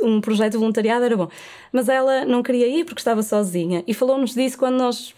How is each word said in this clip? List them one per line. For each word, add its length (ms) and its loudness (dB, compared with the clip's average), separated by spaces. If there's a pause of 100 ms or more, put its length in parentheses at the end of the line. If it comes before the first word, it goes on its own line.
um 180 2
projeto 320 0
de 60 -2
voluntariado, 460 2
era 120 2
bom." 120 -2 (440)
Mas 160 0
ela 360 2
não 180 2
queria 260 2
ir 160 0
porque 160 -12
estava 220 0
sozinha, 640 0
e 60 -4
falou-nos 400 0
disso 240 -2
quando 200 0
nós 420 -2